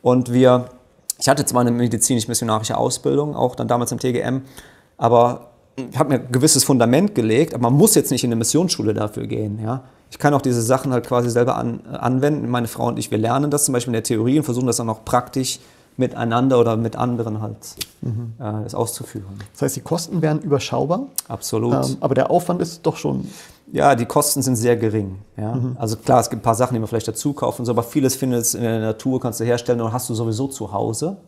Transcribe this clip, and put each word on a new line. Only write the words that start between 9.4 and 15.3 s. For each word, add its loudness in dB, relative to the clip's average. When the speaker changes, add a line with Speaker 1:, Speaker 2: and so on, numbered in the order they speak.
Speaker 1:
Ja? -6
Ich -18
kann 4
auch 2
diese 2
Sachen 2
halt 0
quasi 0
selber 2
an-, -6
anwenden. 0
Meine -2
Frau -4
und -4
ich, -6
wir 0
lernen 0
das 0
zum -2
Beispiel -2
in -2
der 0
Theorie 2
und 0
versuchen -2
das 0
dann -4
auch -6
praktisch -2